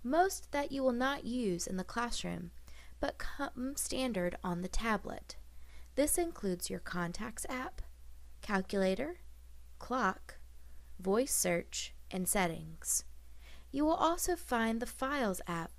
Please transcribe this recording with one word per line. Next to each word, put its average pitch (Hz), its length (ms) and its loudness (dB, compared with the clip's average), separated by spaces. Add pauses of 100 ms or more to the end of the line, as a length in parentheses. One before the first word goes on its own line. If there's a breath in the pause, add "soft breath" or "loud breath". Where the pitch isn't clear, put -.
most 339 500 4
that 285 200 0
you 269 100 0
will 254 120 6
not 262 320 2
use 226 420 2
in 190 80 -2
the 185 80 0
classroom, 180 680 -2 (500 loud breath)
but - 160 2
come 269 580 -2
standard 208 680 0
on 175 180 0
the 180 80 -2
tablet. - 680 0 (600 soft breath)
This 294 220 4
includes 214 520 0
your 185 100 -2
Contacts 180 680 -2
app, 262 320 -4 (600)
Calculator, 196 760 2 (640)
Clock, - 580 0 (640 soft breath)
Voice 202 340 4
Search, - 600 2 (160)
and 185 180 0
Settings. 160 760 2 (680 loud breath)
You 285 140 2
will 311 120 6
also 339 420 4
find 226 420 2
the 247 60 -2
Files 262 600 0
app 165 340 -2